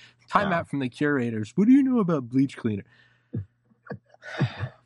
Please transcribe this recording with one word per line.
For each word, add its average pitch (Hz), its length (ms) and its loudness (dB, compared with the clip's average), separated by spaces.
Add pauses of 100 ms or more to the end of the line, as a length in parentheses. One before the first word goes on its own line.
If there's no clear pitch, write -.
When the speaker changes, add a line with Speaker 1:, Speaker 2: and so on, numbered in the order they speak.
(300)
Speaker 1:
time 202 220 0
Speaker 2:
Yeah. 170 60 0
Speaker 1:
out 160 100 -6
from 139 100 -6
the 131 100 -4
curators. 120 680 -2
What 196 100 4
do 247 60 8
you 285 100 8
know 254 160 2
about 165 300 0
bleach 131 280 0
cleaner? 104 280 -4 (500)
<sighs> - 80 -6 (1400)